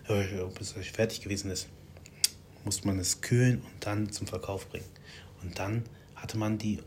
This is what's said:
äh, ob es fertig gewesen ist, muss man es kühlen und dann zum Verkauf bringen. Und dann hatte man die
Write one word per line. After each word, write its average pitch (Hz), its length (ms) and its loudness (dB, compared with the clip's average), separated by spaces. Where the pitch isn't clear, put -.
äh, 98 320 4
ob 92 200 -4
es 101 120 -6
fertig - 480 0
gewesen 98 300 -2
ist, - 180 -4
muss - 200 0
man 98 140 4
es - 220 0
kühlen 123 400 6
und - 260 -10
dann 104 240 0
zum - 160 -4
Verkauf - 420 -4
bringen. - 200 -10
Und 87 160 -6
dann 110 260 0
hatte - 220 -6
man 107 220 2
die 107 280 0